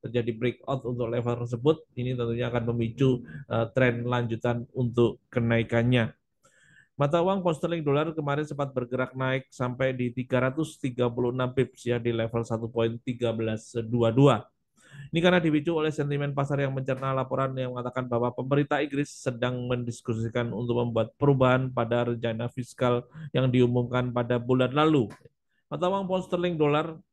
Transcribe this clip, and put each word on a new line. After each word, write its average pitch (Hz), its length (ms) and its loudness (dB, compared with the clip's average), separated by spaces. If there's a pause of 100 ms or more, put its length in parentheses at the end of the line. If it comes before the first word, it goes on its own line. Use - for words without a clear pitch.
terjadi 117 320 -2
breakout 123 540 -4
untuk 123 160 -4
level 120 400 -2
tersebut, 123 400 0 (100)
ini 123 220 -4
tentunya 117 320 -2
akan 117 260 -2
memicu, 120 540 2
eh, 113 360 -4 (120)
tren 120 260 2
lanjutan 120 720 -2
untuk 120 480 2 (100)
kenaikannya. 117 800 2 (880)
Mata 147 240 2
uang 190 220 0
pound 165 160 2
sterling 165 240 -2
dolar 147 260 2
kemarin 151 320 -2
sempat 139 300 -6
bergerak 123 420 -4
naik 131 380 -2
sampai 127 420 -2
di 123 160 -2
tiga 127 380 0
ratus 151 320 -6
tiga 123 260 0
puluh 120 240 0
enam 127 220 -2
pips - 340 -2
ya, 120 140 0
di 117 100 0
level 113 300 -2
satu 113 260 -4
koma 117 380 0
tiga 117 260 -2
belas 110 380 -4 (160)
dua 113 260 2
dua. 123 320 6 (680)
Ini 165 140 0
karena 180 160 6
dipicu 156 340 2
oleh 156 200 0
sentimen 143 420 -2
pasar 143 240 0
yang 135 160 0
mencerna 135 400 -2
laporan 131 400 -2
yang 127 160 -4
mengatakan 123 380 -6
bahwa 120 260 0
pemerintah 139 480 0
Inggris 143 260 -4
sedang 123 460 -4 (140)
mendiskusikan 120 840 -2
untuk 120 300 -2
membuat 113 340 0
perubahan 127 560 4
pada 120 380 0
rencana 117 420 -4
fiskal 123 540 -2 (260)
yang 131 160 2
diumumkan 123 640 2
pada 120 300 0
bulan 127 340 2
lalu. 151 320 4 (640)
Mata 151 160 -2
uang 196 160 -2
pound 185 220 -2
sterling 175 340 -2
dolar 151 340 2 (200)